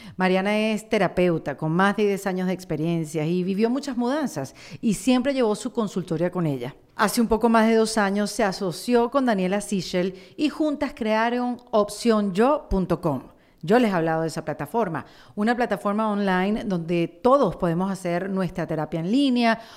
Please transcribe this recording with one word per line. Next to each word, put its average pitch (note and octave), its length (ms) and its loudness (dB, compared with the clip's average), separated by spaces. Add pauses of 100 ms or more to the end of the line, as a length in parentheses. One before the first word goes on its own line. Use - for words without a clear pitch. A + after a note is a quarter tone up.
(160)
Mariana F#3 420 2
es G#3+ 320 -2
terapeuta F3 680 2
con D#3 160 -2
más G3 220 4
de G#3 120 2
diez G3 180 -2
años F#3 220 -2
de F#3+ 60 0
experiencia D#3+ 720 -2
y F3+ 180 0
vivió G3 260 0
muchas C4+ 280 -4
mudanzas A#3+ 580 -2 (260)
y G#3 140 0
siempre B3+ 400 2
llevó A3 200 2
su A#3 160 -6
consultoria F3 600 -2
con F3 160 -2
ella. C3 280 -4 (200)
Hace G#3+ 260 0
un A3+ 60 2
poco A3+ 220 2
más A3+ 180 4
de A3+ 80 4
dos A3 240 2
años G3+ 320 0
se A#3+ 120 -2
asoció G#3 680 0
con C4 160 2
Daniela G3 340 0
Sichel F#3 540 -2 (220)
y D4+ 120 0
juntas D4 460 -2
crearon A#3 760 -2
opción G#3 640 0
yo C4 340 2
punto F3 320 0
com. C#3 380 -4 (240)
Yo F#3+ 180 2
les A3 120 4
he - 20 -2
hablado D#3+ 280 0
de E3 80 -2
esa D#3 160 -8
plataforma, D#3 600 -4 (300)
una A3 200 0
plataforma G#3+ 540 -2
online G3+ 540 0
donde E3+ 440 -2
todos B3+ 480 2
podemos F#3 360 0
hacer F3 380 -4
nuestra F#3 360 -4
terapia D#3+ 340 -4
en E3+ 120 -4
línea A#3+ 480 2 (180)